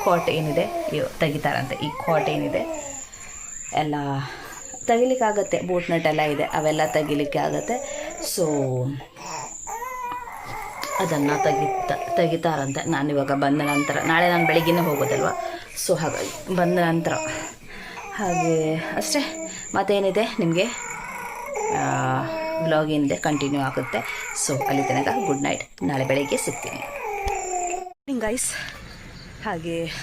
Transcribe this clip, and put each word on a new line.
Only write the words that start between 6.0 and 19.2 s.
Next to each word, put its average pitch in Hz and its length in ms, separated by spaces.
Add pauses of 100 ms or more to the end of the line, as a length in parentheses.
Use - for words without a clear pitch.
ಎಲ್ಲ 156 140
ಇದೆ, 151 220
ಅವೆಲ್ಲ 156 380 (120)
ತೆಗಿಲಿಕ್ಕೆ 151 460
ಆಗತ್ತೆ. 226 680 (300)
So 180 100 (2500)
ಅದನ್ನು 147 440
ತೆಗಿತ-, - 720
ತೆಗಿತಾರಂತೆ. 156 760
ನಾನಿವಾಗ 143 420
ಬಂದ 143 300
ನಂತರ, 143 420
ನಾಳೆ 170 260
ನಾನು 170 160
ಬೆಳಗ್ಗೆನೇ 165 340
ಹೋಗೋದಲ್ವ, 143 460 (600)
so 170 120
ಹಾಗಾಗಿ - 580
ಬಂದ 180 220
ನಂತರ. 165 340 (1000)
ಹಾಗೆ 165 600
ಅಷ್ಟೇ, 285 760 (240)